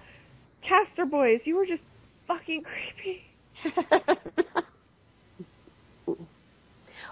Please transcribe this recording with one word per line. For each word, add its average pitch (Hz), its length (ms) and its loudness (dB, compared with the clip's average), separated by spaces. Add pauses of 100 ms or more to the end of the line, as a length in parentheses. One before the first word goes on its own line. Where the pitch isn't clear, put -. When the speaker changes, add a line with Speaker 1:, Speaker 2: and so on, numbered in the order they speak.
(600)
Speaker 1:
Caster 370 440 2
boys, 262 380 4
you 330 140 0
were 392 80 2
just 349 180 -6 (420)
fucking 330 380 -6
creepy. - 600 -10 (420)
Speaker 2:
<laughs> 330 180 -2 (3250)